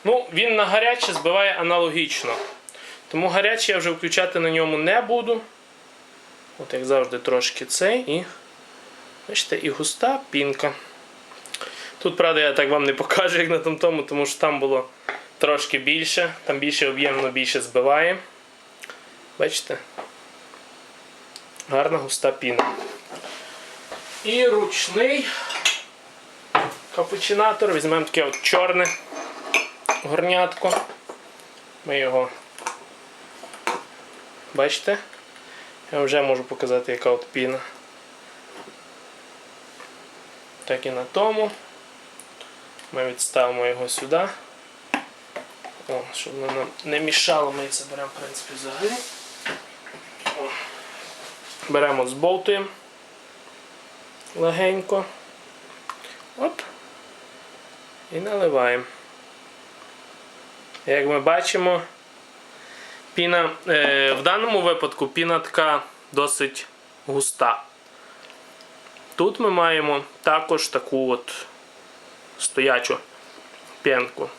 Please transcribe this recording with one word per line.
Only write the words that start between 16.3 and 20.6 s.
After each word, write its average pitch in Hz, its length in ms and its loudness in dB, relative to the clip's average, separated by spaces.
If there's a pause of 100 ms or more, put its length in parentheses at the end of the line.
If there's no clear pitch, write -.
там 143 140 0
більше 143 300 0
об'ємно, 135 420 0
більше 127 300 0
збиває. 139 580 2 (1200)
Бачите? - 400 -2 (1900)